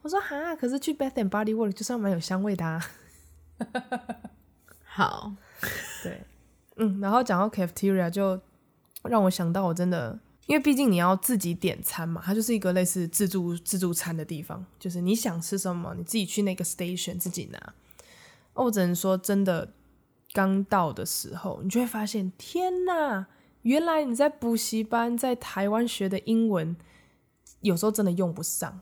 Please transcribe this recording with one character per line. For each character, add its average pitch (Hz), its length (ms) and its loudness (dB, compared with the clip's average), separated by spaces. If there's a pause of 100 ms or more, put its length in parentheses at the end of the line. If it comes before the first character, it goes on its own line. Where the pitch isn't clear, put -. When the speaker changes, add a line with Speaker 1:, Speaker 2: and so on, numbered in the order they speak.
Speaker 1:
我 302 80 -12
说 370 140 0
：“哈， 311 340 -6
可 254 100 -2
是 269 140 0
去 311 140 -2
Bath 269 180 -2
and 208 160 0
Body 214 260 0
Works 220 180 0
就 202 120 -6
是 - 80 -4
要 240 60 -2
买 202 100 0
有 180 100 2
香 185 240 -2
味 202 140 0
的 170 80 -2
啊。” 165 180 -2 (760)
<laughs> - 1300 -10
Speaker 2:
好。 196 500 -2 (680)
Speaker 1:
对。 - 200 -10 (540)
嗯， 202 240 0
然 196 100 0
后 247 120 6
讲 208 160 2
到 208 120 2
cafeteria， 185 580 0
就 190 320 0 (600)
让 226 200 2
我 185 60 6
想 175 240 2
到 190 140 0
我 170 80 2
真 180 160 2
的， 160 280 -2 (280)
因 294 100 4
为 277 60 4
毕 294 120 6
竟 262 160 4
你 185 60 6
要 175 200 4
自 247 200 0
己 180 160 0
点 - 300 -2
餐 - 260 -4
嘛， 165 160 -4
它 190 100 0
就 220 60 0
是 226 140 2
一 214 40 2
个 185 140 0
类 185 100 4
似 180 260 0
自 196 200 2
助， 175 280 0
自 185 220 -4
助 180 140 0
餐 170 240 -4
的 156 80 -4
地 165 180 -8
方， 185 220 -10 (140)
就 190 100 -8
是 175 120 -4
你 180 140 4
想 185 260 -2
吃 196 180 -4
什 185 160 -2
么， 175 220 -6
你 175 60 -8
自 170 140 -4
己 208 80 4
去 202 180 0
那 190 120 2
个 180 100 -4
station 180 540 -4
自 185 100 -4
己 180 240 -6
拿。 - 60 -14 (960)
哦， 254 100 0
我 240 60 4
只 208 100 2
能 175 140 4
说 190 240 2
真 196 260 2
的， 175 280 0 (600)
刚 196 320 2
到 180 280 2
的 - 120 -6
时 - 300 -6
候， 180 280 -8
你 190 60 -2
就 226 120 2
会 247 60 0
发 214 200 -4
现， 196 300 -2
天 359 480 -2
哪！ 294 420 0 (360)
原 285 220 4
来 311 200 2
你 247 100 -2
在 285 140 4
补 233 280 0
习 220 260 -2
班， 233 340 0
在 254 200 0
台 202 320 -4
湾 226 180 2
学 196 220 -2
的 190 120 -2
英 226 280 4
文， 170 280 0 (840)
有 185 160 4
时 202 100 2
候 214 60 4
真 214 120 2
的 180 80 2
用 175 200 0
不 170 100 -8
上。 - 400 -6